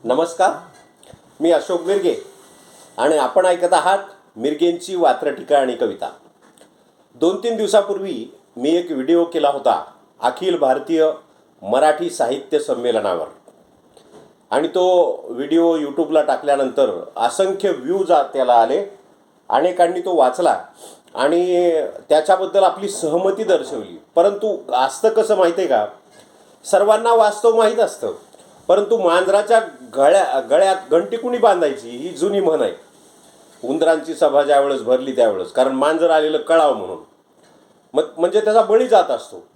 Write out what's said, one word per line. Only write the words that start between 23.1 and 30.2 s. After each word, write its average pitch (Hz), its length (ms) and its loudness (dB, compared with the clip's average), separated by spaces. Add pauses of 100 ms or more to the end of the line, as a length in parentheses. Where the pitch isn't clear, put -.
दर्शवली. - 580 -2 (140)
परंतु 202 420 0 (160)
असतं 135 360 0
कसं 220 280 0
माहिती 175 240 2
आहे 147 80 -2
का, 107 160 2 (840)
सर्वांना 214 420 2
वास्तव 220 420 2
माहीत 220 220 2
असतं, 185 340 -2 (560)
परंतु 202 300 2
मांजराच्या 196 640 2 (360)
गळ्या-, 143 540 2